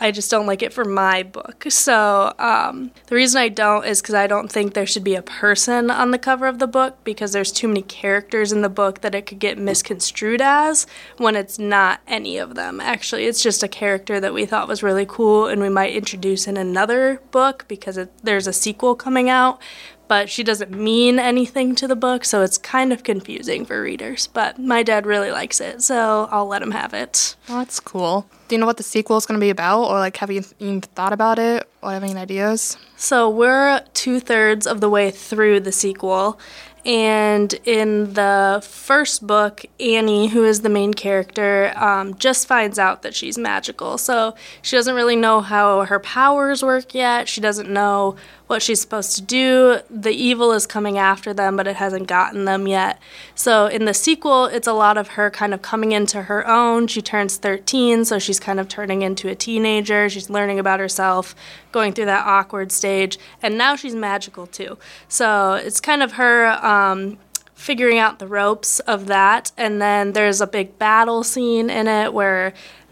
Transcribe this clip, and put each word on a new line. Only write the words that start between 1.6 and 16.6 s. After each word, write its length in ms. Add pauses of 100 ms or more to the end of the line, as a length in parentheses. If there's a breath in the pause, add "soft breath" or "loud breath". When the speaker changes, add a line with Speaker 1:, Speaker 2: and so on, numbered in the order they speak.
Speaker 1:
So, 680
um, 540 (160 soft breath)
the 80
reason 260
I 60
don't 380
is 160
'cause 120
I 140
don't 240
think 220
there 120
should 180
be 120
a 60
person 680
on 220
the 60
cover 280
of 140
the 80
book 380
because 260
there's 220
too 160
many 120
characters 680
in 100
the 80
book 300
that 160
it 100
could 140
get 180
misconstrued 840
as 440 (320 loud breath)
when 200
it's 200
not 480
any 320
of 180
them. 260
Actually, 440
it's 160
just 220
a 60
character 500
that 140
we 120
thought 220
was 160
really 240
cool 400
and 140
we 80
might 240
introduce 540
in 100
another 640 (100)